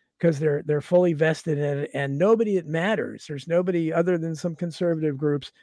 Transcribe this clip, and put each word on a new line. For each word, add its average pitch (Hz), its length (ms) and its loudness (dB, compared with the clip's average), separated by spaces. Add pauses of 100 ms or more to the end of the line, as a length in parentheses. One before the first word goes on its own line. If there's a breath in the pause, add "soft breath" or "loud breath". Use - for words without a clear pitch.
(220 soft breath)
'cause 165 180 4
they're, 147 260 0
they're 147 140 0
fully 180 320 4
vested 156 460 0
in 143 220 -2
it, 143 140 -6
and 139 240 -2
nobody 214 380 2
that 165 100 -2
matters. 156 600 -2
There's 147 220 -10
nobody 170 420 0
other 175 260 2
than 165 180 -4
some 165 200 -6
conservative 160 640 -2
groups. 143 340 -2 (120)